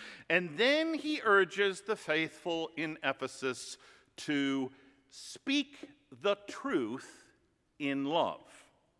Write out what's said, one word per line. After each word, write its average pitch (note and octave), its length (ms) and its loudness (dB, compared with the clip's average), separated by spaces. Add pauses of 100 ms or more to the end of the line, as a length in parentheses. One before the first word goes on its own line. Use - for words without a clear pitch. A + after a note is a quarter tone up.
(300)
And E3 280 0
then D4+ 360 2
he D4+ 300 -4
urges G3 580 4
the G#3+ 160 -4
faithful D#3+ 800 -2
in D#3 260 -4
Ephesus C3 760 -4 (400)
to C#3 540 0 (380)
speak - 800 -4 (320)
the G3+ 160 2 (100)
truth - 800 -4 (540)
in C#3 260 -2
love. C#3+ 360 0 (580)